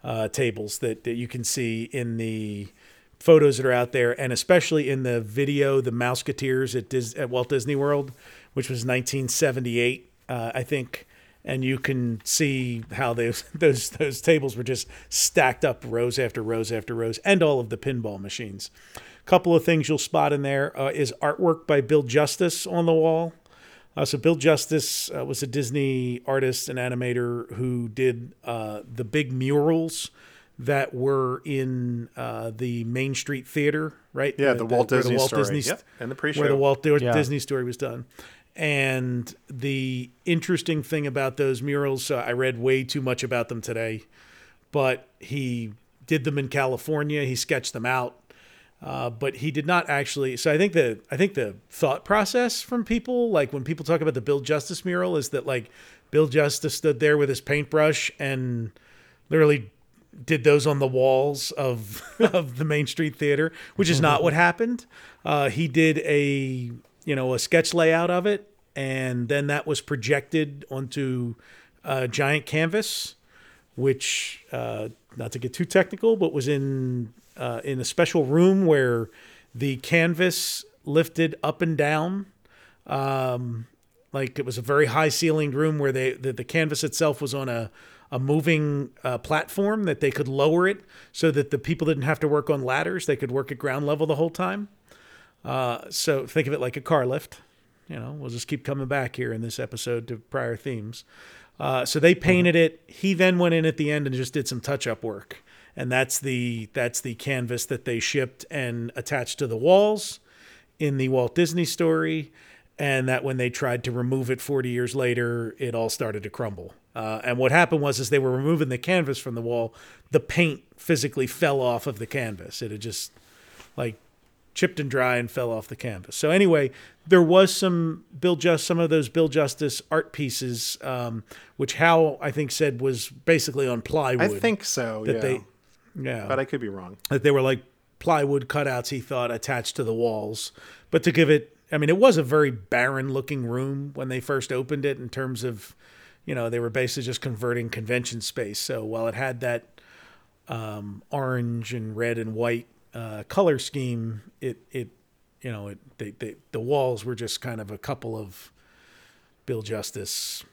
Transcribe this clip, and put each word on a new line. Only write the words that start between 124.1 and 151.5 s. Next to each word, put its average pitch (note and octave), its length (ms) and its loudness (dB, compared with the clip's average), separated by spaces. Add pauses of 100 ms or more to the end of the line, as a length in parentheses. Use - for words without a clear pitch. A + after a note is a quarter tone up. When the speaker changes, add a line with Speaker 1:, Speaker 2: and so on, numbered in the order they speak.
Speaker 1:
chipped - 260 0
and C#3 100 -4
dry B2+ 280 2
and A#2+ 120 -4
fell A#2+ 220 -4
off A2 160 -6
the A#2+ 80 -12
canvas. G2+ 400 -10
So D3+ 160 0
anyway, E3 400 6 (340)
there F3 160 10
was F#3 320 8
some E3+ 520 0 (120)
Bill F3 200 2
Jus-, E3 260 2
some E3+ 160 0
of E3 100 2
those D3+ 200 2
Bill D#3+ 180 2
Justice C#3+ 540 0 (100)
art D#3 220 0
pieces, B2 680 -4
um, A#2+ 420 -6 (340)
which C#3 160 -2
Hal, E3 480 6
I D3 100 -4
think, C#3+ 180 -2
said C3+ 300 0
was B2+ 300 -2
basically C#3 580 2
on A#2+ 140 -2
plywood C3+ 400 0 (160)
Speaker 2:
I - 20 -6
think A3 240 2
so, A2 420 -4
Speaker 1:
that A#2+ 100 2
Speaker 2:
yeah. A2+ 60 -2
Speaker 1:
they, C3 220 -2 (580)
yeah. A#2 280 -6
Speaker 2:
But C3+ 100 0
I C3+ 60 0
could C3 160 -4
be G#2+ 80 -6
wrong. F#2+ 260 -12 (140)
Speaker 1:
That C3+ 140 0
they D3 80 6
were, C#3 100 4
like, C3 200 2 (380)
plywood C#3+ 480 0
cutouts, C3+ 400 -2
he C3 140 -6
thought, A#2+ 300 -2
attached A#2 440 -4
to C3+ 80 -2
the A2+ 100 -2
walls. A2 600 -2 (380)
But C3 120 2
to F3 80 4
give D#3 180 6
it, D3+ 260 4 (160)
I D#3 60 -2
mean, D3+ 120 2
it F3+ 80 4
was A3 200 8
a D#3 60 2
very D3 260 4
barren C3 640 0
looking C3+ 320 -4
room C#3 480 -4
when C3+ 160 -8
they B2+ 100 -4
first C3+ 320 -4
opened C3 340 -2
it C#3 120 0
in B2 100 -10
terms C3 360 -6
of, A2+ 320 -8 (500)
you - 80 -6
know, A#2 160 -2
they A#2+ 100 -2
were A#2 120 -2
basically B2+ 320 -2
just A#2+ 180 -6
converting A#2+ 480 -4
convention A#2+ 520 -4
space. G#2 360 -6
So A2+ 260 -6
while A2+ 240 -4
it A2 60 -2
had B2+ 280 -4
that, - 380 -6 (680)
um, G#2 640 -10
orange A#2+ 640 -2